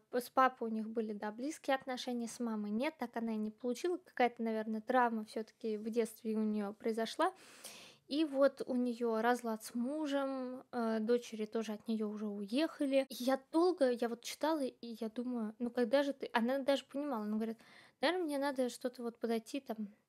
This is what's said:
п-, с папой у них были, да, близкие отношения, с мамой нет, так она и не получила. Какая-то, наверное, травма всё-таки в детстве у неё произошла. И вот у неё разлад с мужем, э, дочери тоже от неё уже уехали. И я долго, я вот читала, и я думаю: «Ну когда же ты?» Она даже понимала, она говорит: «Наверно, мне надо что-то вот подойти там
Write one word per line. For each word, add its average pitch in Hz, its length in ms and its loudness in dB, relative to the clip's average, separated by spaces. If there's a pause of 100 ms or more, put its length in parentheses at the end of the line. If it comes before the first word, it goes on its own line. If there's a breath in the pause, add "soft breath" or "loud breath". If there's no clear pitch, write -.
(100)
п-, 247 100 0
с 247 100 -6
папой 254 400 4
у - 20 -2
них 220 160 -2
были, 220 260 -2
да, 208 180 -4
близкие 269 440 0
отношения, 247 520 -4
с - 120 -10
мамой 214 320 -2
нет, 277 260 0
так 240 180 -6
она 226 180 -2
и 220 40 -2
не 214 140 -2
получила. 247 460 -2
Какая-то, 240 440 0
наверное, 220 400 -2
травма 233 440 2
всё-таки 220 520 -6
в 220 120 -6
детстве 220 460 -2
у 220 80 2
неё 214 300 0
произошла. 226 580 0 (760 loud breath)
И 294 180 2
вот 269 400 4
у 254 100 -2
неё 233 460 0
разлад 240 420 0
с - 100 -12
мужем, 269 960 -2
э, 226 280 0
дочери 226 460 0
тоже 220 280 -4
от - 140 -10
неё 220 220 0
уже 214 160 -6
уехали. 269 840 0
И 240 40 -12 (100)
я 262 160 2 (120)
долго, 330 380 6
я 240 180 0
вот 233 140 -6
читала, 311 420 0
и 233 360 -8
я 220 100 -2
думаю: 233 500 -4
«Ну 240 100 -2
когда 247 340 4
же 277 100 0
ты?» - 200 -8
Она 240 260 4
даже 269 260 2
понимала, 269 380 -4
она 214 120 -2
говорит: 220 220 -4 (440 loud breath)
«Наверно, 339 220 4
мне 285 140 0
надо 269 320 0
что-то 247 320 -6
вот 233 180 -6
подойти 226 400 -2
там - 160 -6 (320)